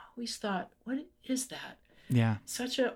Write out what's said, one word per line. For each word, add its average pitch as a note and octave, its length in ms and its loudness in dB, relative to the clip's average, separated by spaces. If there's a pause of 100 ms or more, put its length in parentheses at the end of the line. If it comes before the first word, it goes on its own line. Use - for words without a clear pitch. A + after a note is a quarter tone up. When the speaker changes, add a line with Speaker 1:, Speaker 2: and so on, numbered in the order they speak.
(160)
Speaker 1:
always A#3+ 200 -6
thought, F#3+ 360 -2 (100)
"What C4+ 240 -4 (160)
is C4 240 -2
that?" - 320 -12 (300)
Speaker 2:
Yeah. A2+ 360 4
Speaker 1:
Such B3+ 360 -2
an A#3+ 160 6